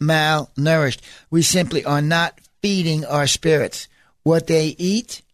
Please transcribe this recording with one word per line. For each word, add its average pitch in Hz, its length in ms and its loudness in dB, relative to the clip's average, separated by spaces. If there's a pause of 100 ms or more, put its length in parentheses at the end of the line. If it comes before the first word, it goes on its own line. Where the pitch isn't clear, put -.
malnourished. 151 1000 0 (300)
We 165 120 2
simply 160 420 0
are 143 160 0
not 165 400 -2 (220)
feeding 165 420 -2
our 139 220 -2
spirits. 143 600 -2 (340)
What 165 240 2
they 156 320 0
eat, 190 420 -4 (140)